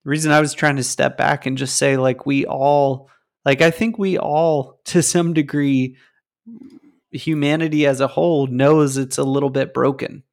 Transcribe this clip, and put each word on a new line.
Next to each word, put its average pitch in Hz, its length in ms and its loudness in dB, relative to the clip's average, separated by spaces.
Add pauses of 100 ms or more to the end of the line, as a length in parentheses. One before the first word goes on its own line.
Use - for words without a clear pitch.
the 139 60 -6
reason 156 220 0
I 151 80 6
was 147 140 -2
trying 147 220 0
to 131 80 -2
step - 340 -2
back 139 260 0
and 135 140 -4
just 135 180 -6
say, 139 220 2
like, 131 260 -2
we 139 220 0
all, 139 640 0 (340)
like, 139 160 2
I 165 100 6
think 226 280 -4
we 196 200 -2
all, 151 680 -2
to 175 160 2
some 170 320 0
degree, 139 640 0 (1160)
humanity 151 760 0
as 135 140 2
a 139 60 2
whole 156 400 0
knows 139 500 2
it's 131 220 -4
a 143 60 -2
little 139 260 0
bit 135 240 -4
broken. 135 480 -2 (100)